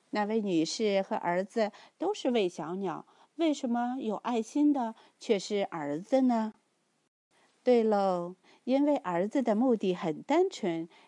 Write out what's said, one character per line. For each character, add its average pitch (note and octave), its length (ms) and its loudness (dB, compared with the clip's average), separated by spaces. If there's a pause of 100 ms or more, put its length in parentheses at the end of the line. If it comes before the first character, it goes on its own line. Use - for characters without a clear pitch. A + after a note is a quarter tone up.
那 G#3 160 -2
位 A3 160 -2
女 F3 240 0
士 G3+ 360 0
和 G3 140 -4
儿 F3 260 -2
子 G#3 300 -2 (260)
都 F#4 160 -2
是 D#4+ 160 -2
喂 A3 200 2
小 E3+ 260 -10
鸟， F#3 300 -6 (300)
为 D#4 180 2
什 C#4 160 -6
么 A#3+ 320 -2
有 G#3+ 160 -4
爱 A#3 240 -4
心 D4 320 2
的 A#3 220 -4 (220)
却 G#3 220 0
是 G3+ 320 -2
儿 D3 260 -6
子 C4 260 0
呢？ A3+ 320 0 (1040)
对 A#3+ 220 6
喽， F#3+ 520 2 (280)
因 C4+ 220 2
为 D4 120 2
儿 F3+ 300 -2
子 C4+ 160 0
的 A3+ 100 2
目 A#3+ 220 2
的 F#3+ 180 0
很 E3 300 -4
单 F4+ 260 2
纯， E3 400 -6 (180)